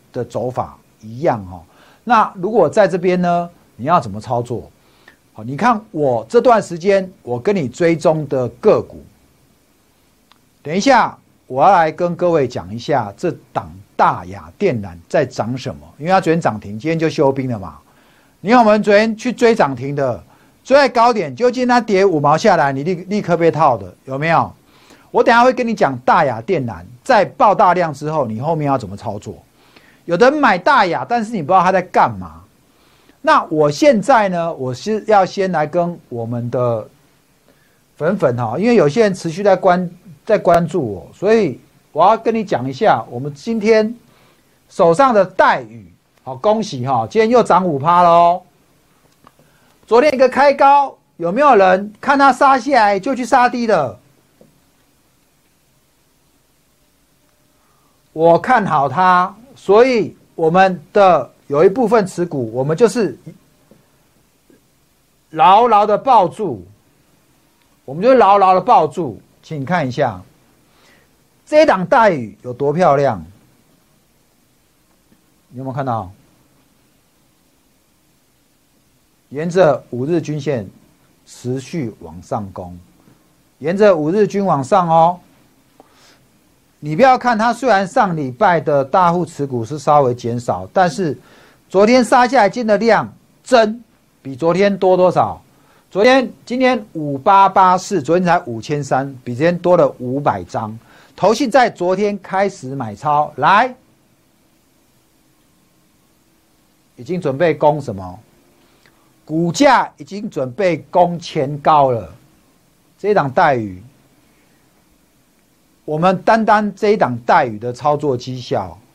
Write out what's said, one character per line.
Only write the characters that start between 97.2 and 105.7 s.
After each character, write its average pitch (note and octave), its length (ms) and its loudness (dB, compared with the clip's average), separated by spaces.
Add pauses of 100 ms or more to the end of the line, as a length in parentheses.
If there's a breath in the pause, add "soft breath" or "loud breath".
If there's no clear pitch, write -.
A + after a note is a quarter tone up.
八 F#3 300 2
四， F3 240 -4
昨 D#3+ 160 0
天 F#3 60 0
才 F3 200 2
五 A2+ 160 -10
千 D3 240 -6
三， C#3 280 -4 (120)
比 B2 100 -10
昨 A#2+ 80 -4
天 F3 160 2
多 F3 180 2
了 D3+ 120 4 (100)
五 B2+ 220 -6
百 G#2 240 -4
张。 A2 320 -8 (400 soft breath)
投 G3 160 2
信 A#3+ 180 -2
在 A#3+ 200 4
昨 F3+ 260 -4
天 G3+ 240 -4
开 G3 280 -2
始 C#3 260 -12
买 A2+ 200 -10
超， D3 420 -2
来， G3+ 380 2 (3250)